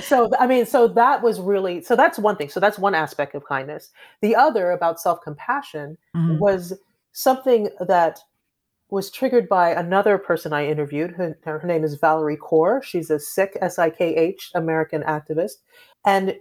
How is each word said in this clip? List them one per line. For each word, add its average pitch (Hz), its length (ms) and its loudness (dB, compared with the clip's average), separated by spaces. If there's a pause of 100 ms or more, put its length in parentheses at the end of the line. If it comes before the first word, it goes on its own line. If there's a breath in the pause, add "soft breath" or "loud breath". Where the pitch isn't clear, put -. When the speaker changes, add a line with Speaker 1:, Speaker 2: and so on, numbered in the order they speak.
Speaker 1:
So, 247 260 2
th-, 247 120 0
I 254 80 4
mean, 247 200 2
so 240 220 4
that 233 340 4
was 220 160 0
really, 185 420 -2
so - 140 0
that's 311 240 4
one 208 160 2
thing. 143 140 -8
So 185 100 -8
that's 208 180 2
one 196 160 0
aspect 151 400 -4
of 143 120 -12
kindness. 143 440 -8 (320 soft breath)
The 214 140 2
other 226 360 4
about 170 280 -2
self-compassion 160 960 -6 (180)
Speaker 2:
Mm. 165 240 0
Speaker 1:
was 185 340 0 (400)
something 262 560 0 (100)
that 175 400 2 (720)
was 196 200 -4
triggered 240 400 0
by 180 220 4
another 185 460 2
person 165 360 -4
I 147 140 -2
interviewed. 151 440 -4
Her, 170 320 -6
her 156 220 -8
name 170 180 0
is 151 120 -4
Valerie 156 420 0
Kaur. 180 460 2
She's 160 260 -6
a 151 100 0
Sikh, 196 420 -2
S 180 180 -2
I 165 100 2
K 165 260 -2
H, 180 380 -2
American 160 500 -2
activist. 156 520 -4 (500 soft breath)
And 190 360 2